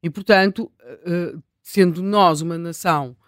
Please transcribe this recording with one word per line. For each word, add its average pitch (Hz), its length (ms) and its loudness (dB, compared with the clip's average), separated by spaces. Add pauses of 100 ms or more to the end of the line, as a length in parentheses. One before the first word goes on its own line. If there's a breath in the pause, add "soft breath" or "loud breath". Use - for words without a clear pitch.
E, 170 80 -4
portanto, 196 600 0 (100)
eh, 170 540 -8 (260)
sendo 180 400 2
nós 190 400 2
uma 165 160 -6
nação 160 580 -4 (120)